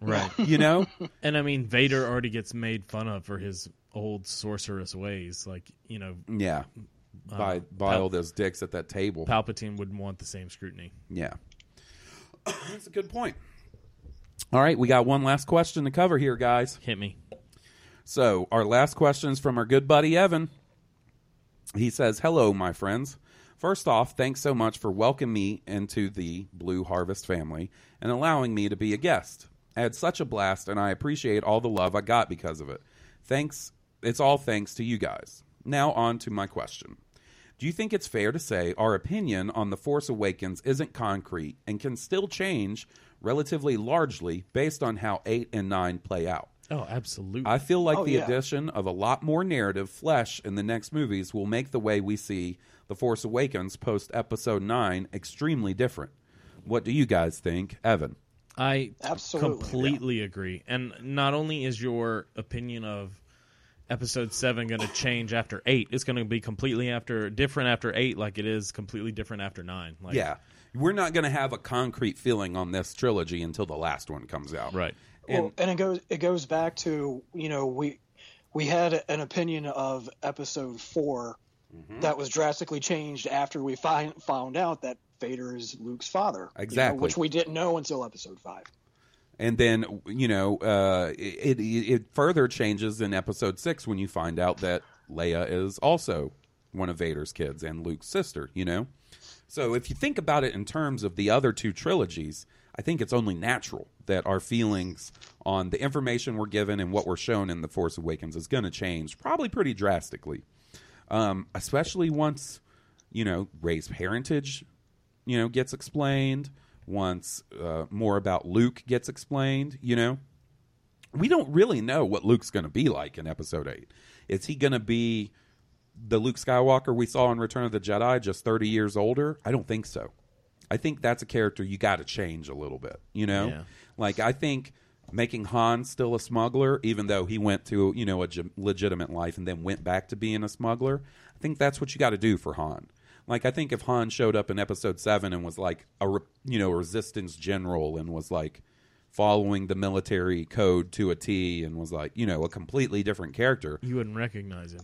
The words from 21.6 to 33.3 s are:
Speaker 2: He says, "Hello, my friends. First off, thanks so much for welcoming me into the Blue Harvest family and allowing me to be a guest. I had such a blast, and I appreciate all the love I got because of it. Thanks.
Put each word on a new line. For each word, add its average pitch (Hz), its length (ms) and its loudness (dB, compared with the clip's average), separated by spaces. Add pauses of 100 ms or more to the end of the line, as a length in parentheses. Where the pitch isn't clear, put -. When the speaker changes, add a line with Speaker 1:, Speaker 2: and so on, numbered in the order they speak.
Speaker 2:
He 117 140 2
says, 110 300 2
"Hello, 143 340 6
my 92 200 0
friends. 113 440 -2 (400)
First 190 300 0
off, 123 300 4
thanks 135 240 0
so 143 140 2
much 110 240 2
for 107 120 0
welcoming 117 420 2
me 101 340 0
into 101 420 -2
the 90 420 -6
Blue 92 320 -2
Harvest 90 440 -2
family 82 420 -4 (320)
and 117 100 0
allowing 131 440 2
me 104 140 2
to 104 60 -2
be 107 180 0
a 107 40 0
guest. 131 500 0 (300)
I 117 40 0
had 117 140 0
such 175 240 0
a 160 60 0
blast, 98 420 0
and 101 120 -2
I 101 100 2
appreciate 113 540 0
all 110 180 4
the 120 80 0
love 98 260 2
I 104 60 2
got 110 260 2
because 80 320 -6
of 71 100 -10
it. 67 120 -12 (420)
Thanks. - 480 -4 (300)